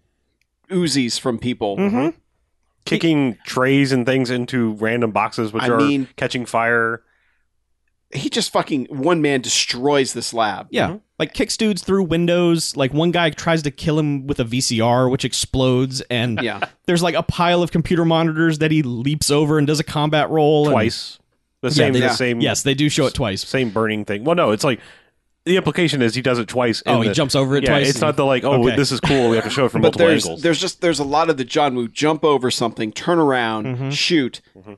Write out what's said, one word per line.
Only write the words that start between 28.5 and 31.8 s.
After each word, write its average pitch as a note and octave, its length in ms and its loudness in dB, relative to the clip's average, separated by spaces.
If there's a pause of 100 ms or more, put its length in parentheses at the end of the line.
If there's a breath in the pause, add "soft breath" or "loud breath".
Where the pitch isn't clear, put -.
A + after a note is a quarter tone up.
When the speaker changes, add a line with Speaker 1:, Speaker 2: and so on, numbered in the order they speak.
Speaker 2:
Okay. B2 80 0
Speaker 3:
this C3+ 160 0
is B2 80 -4
cool. C3+ 300 2
We A2+ 80 4
have A2 80 0
to A2 40 -6
show C3+ 160 0
it A#2 60 0
from A2+ 100 -2
Speaker 1:
But C3+ 60 6
Speaker 3:
multiple E3+ 200 4
Speaker 1:
there's, D#3+ 160 2
Speaker 3:
angles." E3 200 -8
Speaker 1:
there's E3 180 2
just, F#3 200 -8
there's E3+ 180 0
a D3 40 -2
lot D3+ 280 2
of D3+ 60 -2
the C3 60 -2
John C#3+ 300 0
Woo A#2+ 140 -2